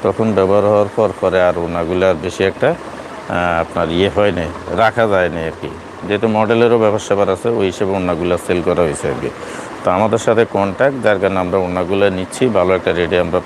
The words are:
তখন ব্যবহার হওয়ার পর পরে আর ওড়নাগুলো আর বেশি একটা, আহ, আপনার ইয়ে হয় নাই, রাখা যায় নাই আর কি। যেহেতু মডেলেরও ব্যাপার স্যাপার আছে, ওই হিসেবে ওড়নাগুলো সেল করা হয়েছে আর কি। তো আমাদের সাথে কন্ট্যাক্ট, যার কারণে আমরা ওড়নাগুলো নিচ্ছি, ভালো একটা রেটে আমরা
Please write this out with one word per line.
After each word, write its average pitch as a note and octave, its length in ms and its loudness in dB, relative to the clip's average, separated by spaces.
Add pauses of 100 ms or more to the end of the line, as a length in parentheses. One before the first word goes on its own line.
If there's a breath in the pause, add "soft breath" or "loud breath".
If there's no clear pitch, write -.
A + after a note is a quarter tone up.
তখন G#2+ 300 0
ব্যবহার G2 300 4
হওয়ার G#2 220 4 (100)
পর G#2+ 140 2 (120)
পরে F#2 200 2
আর F2 160 2
ওড়নাগুলো F2 520 0
আর F2+ 120 2
বেশি F#2 220 -4
একটা, F#2+ 260 0
আহ, - 920 -4
আপনার E2 300 -4
ইয়ে F#2 240 2
হয় G2+ 160 2
নাই, F2 160 -4 (300)
রাখা A2+ 300 2
যায় F#2 220 2
নাই E2 160 -4
আর D#2+ 60 -4 (100)
কি। D2+ 80 -8 (380)
যেহেতু G#2 200 0
মডেলেরও A2+ 520 4
ব্যাপার G#2+ 200 4
স্যাপার G2 300 2
আছে, F#2+ 200 -2
ওই A2+ 160 0
হিসেবে F#2+ 260 -2
ওড়নাগুলো F2 460 0 (100)
সেল F2+ 140 0
করা F2 200 2
হয়েছে D2+ 260 -2
আর C#2 140 -2
কি। C#2 80 -4 (540 loud breath)
তো G2 80 2
আমাদের G#2 260 2
সাথে A2+ 280 2
কন্ট্যাক্ট, A2+ 580 0
যার G#2+ 160 2
কারণে F#2+ 200 0
আমরা F#2 180 0
ওড়নাগুলো F#2 520 0
নিচ্ছি, F#2 380 -2
ভালো F#2 280 2
একটা F2 180 0
রেটে F2 260 0
আমরা F2 260 0